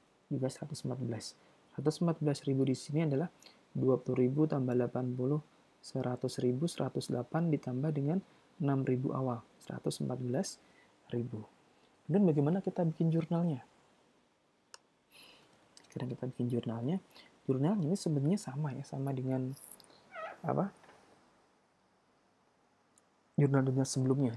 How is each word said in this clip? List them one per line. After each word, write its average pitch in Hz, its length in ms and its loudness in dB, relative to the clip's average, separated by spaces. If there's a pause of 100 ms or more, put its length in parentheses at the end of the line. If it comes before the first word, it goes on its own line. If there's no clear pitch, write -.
(260)
juga 131 240 -2
seratus 147 320 -10
empat 127 220 -4
belas. 117 200 -6 (480)
Seratus 151 300 -2
empat 165 160 2
belas 147 240 0
ribu 135 240 2
di 139 80 2
sini 151 320 -2
adalah 143 240 0 (400)
dua 127 300 2
puluh 127 260 2
ribu 151 240 2
tambah 127 240 0
delapan 123 400 0
puluh, 131 240 0 (400)
seratus 123 640 -4
ribu, 127 240 2
seratus 135 460 -4
delapan 160 420 0
ditambah 143 400 -2
dengan 147 240 0 (400)
enam 139 240 2
ribu 127 320 0
awal, 127 320 -2 (160)
seratus 147 400 -6
empat 127 160 -2
belas 127 400 -2 (560)
ribu. 117 320 -6 (600)
Kemudian 196 180 4
bagaimana 151 400 4
kita 185 180 0
bikin 165 320 2
jurnalnya? 165 480 0 (2250)
Sekarang 123 240 -8
kita 127 200 -8
bikin 123 200 -4
jurnalnya. 120 460 -2 (500)
Jurnal 143 320 2
ini 165 160 0
sebenarnya 160 460 0
sama 139 340 -6
ya, 139 80 -8
sama 139 320 -4
dengan 131 400 -2 (880)
apa? 151 300 -2 (2500)
Jurnal-jurnal 135 520 4
sebelumnya. 131 500 2